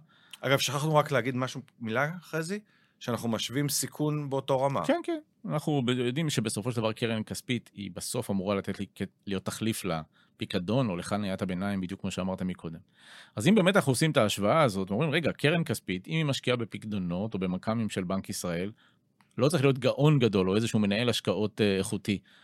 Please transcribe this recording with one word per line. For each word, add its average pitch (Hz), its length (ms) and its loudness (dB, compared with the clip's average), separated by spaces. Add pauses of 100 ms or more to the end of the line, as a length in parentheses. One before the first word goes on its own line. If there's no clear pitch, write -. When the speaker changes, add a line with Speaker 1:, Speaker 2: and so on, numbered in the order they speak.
(400)
Speaker 1:
אגב, 131 180 4
שכחנו 143 380 -2
רק 147 140 4
להגיד 127 260 0
משהו, 127 240 -4 (200)
מילה, 120 300 -2 (120)
חזי, 165 360 -6 (460)
שאנחנו 117 240 -2
משווים 117 400 -2
סיכון 147 600 -2
באותו 135 300 0
רמה. 131 240 0
Speaker 2:
כן, 339 200 2
כן. 330 140 -4 (300)
אנחנו 151 340 0
ב-, 117 60 0
יודעים 127 420 0
שבסופו 113 420 -2
של 113 40 -4
דבר 110 160 0
קרן 113 300 -2
כספית - 520 -6
היא 98 200 -10
בסוף - 360 -6
אמורה 98 240 0
לתת 98 260 -4
לי 98 140 -6
כ-, - 80 -8 (240)
להיות 95 180 -4
תחליף - 400 -4
לפיקדון 98 1040 -4
או 87 80 -2
לחניית 95 460 -2
הביניים, 95 380 -2
בדיוק 92 200 -6
כמו 95 100 -4
שאמרת 92 320 -4
מקודם. 85 360 -6 (580)
אז 110 120 0
אם 208 60 8
באמת 190 220 6
אנחנו 143 160 4
עושים 156 180 2
את 143 60 2
ההשוואה 110 460 4
הזאת, 98 280 0
ואומרים, 123 200 0
"רגע, 135 220 0
קרן 165 320 2
כספית, 98 440 -4
אם - 40 -8
היא 160 120 0
משקיעה 127 320 0
בפיקדונות 104 760 -4
או 101 40 -2
במקמים 98 520 -2
של 95 140 -4
בנק 95 240 -4
ישראל, 90 420 -4 (680)
לא 127 100 4
צריך 151 140 2
להיות 135 160 6
גאון 135 400 4
גדול 98 320 4
או 98 60 4
איזשהו 113 220 2
מנהל 104 300 2
השקעות, 104 520 0
אה, 101 160 4
איכותי. 95 420 -2 (260)